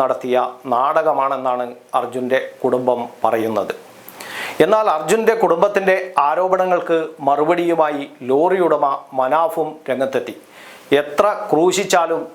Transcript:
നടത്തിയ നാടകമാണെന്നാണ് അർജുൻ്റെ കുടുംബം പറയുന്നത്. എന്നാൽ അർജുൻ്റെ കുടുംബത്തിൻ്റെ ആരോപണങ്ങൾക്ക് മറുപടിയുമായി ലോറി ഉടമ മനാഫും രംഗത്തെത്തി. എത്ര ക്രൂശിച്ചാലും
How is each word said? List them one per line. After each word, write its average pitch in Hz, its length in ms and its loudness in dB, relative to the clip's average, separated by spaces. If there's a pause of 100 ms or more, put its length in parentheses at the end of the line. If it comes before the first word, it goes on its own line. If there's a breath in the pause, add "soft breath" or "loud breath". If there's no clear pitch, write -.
നടത്തിയ 127 360 0 (360)
നാടകമാണെന്നാണ് 135 960 0 (320)
അർജുൻ്റെ 123 400 -2 (240)
കുടുംബം 123 380 0 (240)
പറയുന്നത്. 110 500 0 (920 loud breath)
എന്നാൽ 214 300 2
അർജുൻ്റെ 202 480 2
കുടുംബത്തിൻ്റെ 190 520 2 (340)
ആരോപണങ്ങൾക്ക് 180 680 0 (300)
മറുപടിയുമായി 156 760 2 (280)
ലോറി 175 360 2
ഉടമ 147 200 2 (340)
മനാഫും 156 480 0 (220)
രംഗത്തെത്തി. 131 440 -4 (680 loud breath)
എത്ര - 260 -4 (240)
ക്രൂശിച്ചാലും 170 680 0 (140)